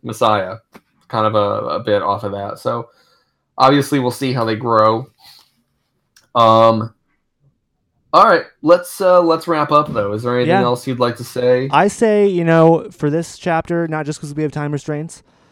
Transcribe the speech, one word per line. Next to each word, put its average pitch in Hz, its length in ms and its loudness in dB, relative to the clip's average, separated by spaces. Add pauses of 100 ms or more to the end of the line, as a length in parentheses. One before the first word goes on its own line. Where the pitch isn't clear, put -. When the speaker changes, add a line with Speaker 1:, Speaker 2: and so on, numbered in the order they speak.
Speaker 1:
Messiah, 107 540 -2 (500)
kind 110 180 -2
of 107 100 -2
a, 104 320 -2
a 78 120 -6
bit 101 240 -2
off 101 200 -4
of 101 100 -8
that. 101 260 -10
So, 117 300 -8 (680)
obviously, 139 420 2
we'll 123 120 -2
see 131 220 -6
how 120 120 -4
they 110 100 -2
grow. 113 520 0 (1300)
Um, 113 580 4 (1200)
all 180 120 6
right, 202 200 2 (160)
let's, 175 400 2
uh, 180 200 4
let's 160 260 0
wrap 151 240 -2
up 147 200 2
though. 104 220 -4
Is 107 80 -6
there 123 140 -2
anything 123 140 0
Speaker 2:
Yeah. 190 120 2
Speaker 1:
else 123 240 -2
you'd 127 140 -4
like 120 180 -2
to 123 60 -12
say? 127 480 -2
Speaker 2:
I 160 160 2
say, 208 400 0
you 175 160 -2
know, 165 480 4
for - 180 -4
this 165 300 -6
chapter, 170 480 -4
not 156 180 -6
just 151 160 -8
'cause 147 140 -12
we 151 80 -4
have 147 80 -4
time 147 200 -6
restraints, 147 520 -8 (280)